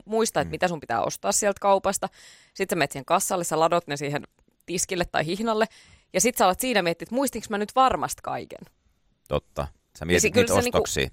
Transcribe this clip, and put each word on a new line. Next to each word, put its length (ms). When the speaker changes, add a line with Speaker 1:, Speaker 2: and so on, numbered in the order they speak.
Speaker 1:
muistaa, 360
että 80
Speaker 2:
Mm. 20
Speaker 1:
mitä 160
sun 120
pitää 220
ostaa 300
sieltä 300
kaupasta. 480
Sit 160
sä 60
menet 160
siihen 140
kassalle, 380
sä 160
ladot 280
ne 100
siihen 260
tiskille 400
tai 200
hihnalle. 400
Ja 80
sit 160
sä 80
alat 140
siinä 220
miettiä, 240
että 100
muistinko 340
mä 80
nyt 180
varmasti 480
kaiken. 360
Speaker 2:
Totta. 400
Sä 40
mietit 180
Speaker 1:
Niin 80
se, 20
kyllä 100
Speaker 2:
niitä 100
Speaker 1:
se 80
niinku, 160
Speaker 2:
ostoksia. 360